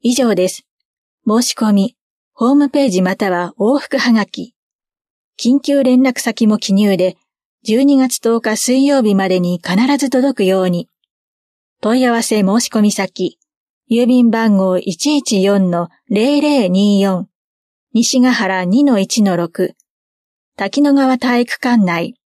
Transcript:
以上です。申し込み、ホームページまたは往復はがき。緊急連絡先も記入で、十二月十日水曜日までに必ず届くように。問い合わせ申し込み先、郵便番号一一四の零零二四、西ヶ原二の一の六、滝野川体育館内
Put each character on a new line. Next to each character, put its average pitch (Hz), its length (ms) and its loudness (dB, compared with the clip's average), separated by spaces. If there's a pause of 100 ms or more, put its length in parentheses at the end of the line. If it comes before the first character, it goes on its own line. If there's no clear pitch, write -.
以 240 100 0
上 240 220 0
で 180 160 0
す。 - 160 -18 (580)
申 220 160 0
し - 140 -4
込 214 180 0
み、 202 240 0 (380)
ホ 233 180 0
ー - 40 2
ム 285 120 2
ペ 277 180 0
ー 233 40 0
ジ 180 100 0
ま 185 140 0
た 196 160 -2
は 175 280 -4
往 240 200 0
復 - 180 -6
は 247 160 0
が 214 140 0
き。 - 300 -16 (840)
緊 262 200 0
急 277 240 0
連 254 160 4
絡 262 180 0
先 220 300 -2
も 214 100 2
記 - 140 -4
入 196 240 2
で、 180 200 -2 (480)
十 226 180 0
二 285 140 4
月 262 220 0
十 233 220 0
日 220 160 -4
水 262 280 0
曜 277 200 2
日 208 100 2
ま 190 140 0
で 180 100 2
に 175 260 -2
必 180 120 -2 (220)
ず 277 120 -2
届 262 280 0
く 202 60 0
よ 190 180 0
う 185 60 -2
に。 175 200 -4 (920)
問 233 200 0
い 254 40 2
合 247 80 2
わ 226 120 -2
せ 214 160 0
申 196 200 0
し - 120 -8
込 220 80 0
み 208 100 4
先、 - 480 -6 (500)
郵 233 180 2
便 247 240 4
番 226 260 2
号 185 220 2
一 285 380 -2
一 202 280 0
四 196 260 2
の 170 200 -4 (180)
零 269 320 0
零 277 280 0
二 196 320 2
四、 190 280 -2 (640)
西 240 280 0
ヶ 254 120 2
原 190 320 -2
二 208 180 2
の 262 160 2
一 196 240 -2
の 190 140 2
六、 170 400 -4 (800)
滝 196 260 -2
野 285 100 2
川 262 260 2
体 247 240 0
育 - 180 -6
館 240 240 0
内 170 420 -4